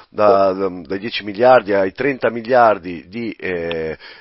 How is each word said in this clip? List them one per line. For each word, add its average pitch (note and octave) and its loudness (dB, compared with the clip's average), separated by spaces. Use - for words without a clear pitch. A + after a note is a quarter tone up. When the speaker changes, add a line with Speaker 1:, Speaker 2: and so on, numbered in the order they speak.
Speaker 1:
da, G2 4
Speaker 2:
Sì. F#2+ -6
Speaker 1:
da, G2 -2
dai F2+ -8
dieci G2+ -10
miliardi G#2+ 2
ai F#2+ 0
trenta B2+ -2
miliardi G#2+ 0
di, A2 -8
eh, E2+ -6